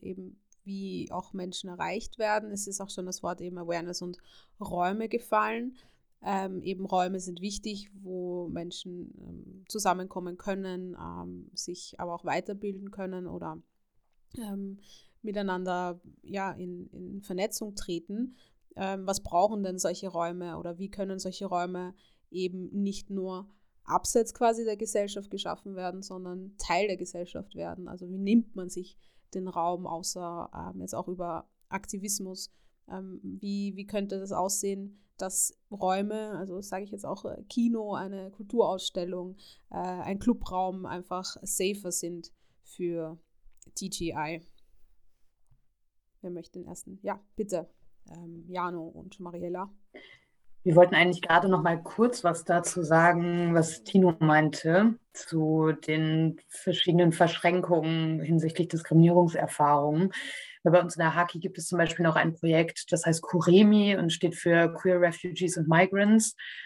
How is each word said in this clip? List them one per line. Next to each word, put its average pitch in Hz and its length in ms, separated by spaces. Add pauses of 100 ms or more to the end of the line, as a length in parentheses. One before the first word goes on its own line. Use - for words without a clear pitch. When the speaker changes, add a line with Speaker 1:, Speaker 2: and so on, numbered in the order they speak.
Speaker 1:
eben 185 360 (240)
wie 190 480
auch - 220
Menschen 185 340
erreicht 180 520
werden. 214 320
Es 202 160
ist 196 120
auch 196 120
schon 180 160
das 185 160
Wort 175 180
eben 180 160
Awareness 170 460
und 180 160 (420)
Räume 196 480
gefallen. 233 680 (460)
Ähm, 190 400
eben 190 240
Räume 185 340
sind 180 220
wichtig, 202 540
wo 180 540
Menschen, 175 680
ähm, 185 500
zusammenkommen 185 680
können, 185 580
ähm, 175 600
sich - 440
aber 175 140
auch 170 100
weiterbilden 196 680
können 185 340
oder, 170 340 (800)
ähm, 196 420 (440)
miteinander, 185 760 (220)
ja, 190 300
in, 180 400
in 196 320
Vernetzung 202 500
treten. 202 640 (380)
Ähm, 190 320
was 196 160
brauchen 202 400
denn 185 160
solche 175 300
Räume 170 500
oder 170 180
wie 196 140
können 190 260
solche 185 300
Räume 180 480 (340)
eben 185 400
nicht 196 400
nur 185 400 (360)
abseits - 480
quasi 226 300
der 214 140
Gesellschaft 202 520
geschaffen 196 460
werden, 185 280
sondern 185 540
Teil 185 300
der 190 80
Gesellschaft 180 580
werden? 175 360
Also 180 200
wie 190 80
nimmt 214 380
man 180 140
sich 185 280 (360)
den 185 160
Raum, 175 380
außer, 170 840
ähm, 190 60
jetzt 175 160
auch 175 140
über 175 400 (180)
Aktivismus? 190 840 (400)
Ähm, 190 340
wie, 202 520
wie 202 100
könnte 202 340
das 196 120
aussehen, 196 720 (140)
dass - 420 (100)
Räume, 202 680
also 190 240
sage 202 240
ich 202 60
jetzt 202 140
auch, 185 200
äh, - 240
Kino, 226 440
eine 190 380
Kulturausstellung, 185 1040 (340)
äh, - 60
ein 180 420
Clubraum 185 680
einfach 180 560
safer 190 500
sind 170 400 (320)
für 170 560 (560)
T 196 140
G 165 260
I? 160 260 (1800)
Wer 180 100
möchte 175 280
den - 100
ersten? 190 320
Ja, 202 180 (160)
bitte. 185 340 (400)
Ähm, 170 380
Jano 175 400
und 180 320
Mariella. 175 500 (960)
Speaker 2:
Wir 170 120
wollten 175 180
eigentlich 175 260
gerade 175 280
noch 180 120
mal 165 220
kurz 240 400
was 170 220
dazu 175 380
sagen, 170 680
was 165 300
Tino 185 360
meinte, 160 760 (160)
zu 156 600
den 160 760
verschiedenen 170 640
Verschränkungen 165 1120
hinsichtlich 160 480
Diskriminierungserfahrungen. 160 1400 (500)
Weil 165 80
bei 180 100
uns 175 140
in 165 60
der 165 140
Haki 175 240
gibt 175 180
es 165 100
zum 180 100
Beispiel 170 260
noch 160 120
ein 165 180
Projekt, 165 600
das 165 120
heißt 165 160
Kuremi 202 760
und 165 160
steht 175 220
für 170 380
Queer 180 280
Refugees 175 560
and 156 100
Migrants. 196 720 (280)